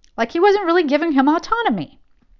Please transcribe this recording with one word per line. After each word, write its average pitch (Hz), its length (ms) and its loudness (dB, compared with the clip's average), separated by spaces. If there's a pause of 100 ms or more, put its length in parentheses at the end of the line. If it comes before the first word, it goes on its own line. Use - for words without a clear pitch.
(180)
Like, 233 140 -4
he 339 80 -4
wasn't 403 260 2
really 339 200 2
giving 294 260 -2
him 269 160 2
autonomy. 339 720 -2 (400)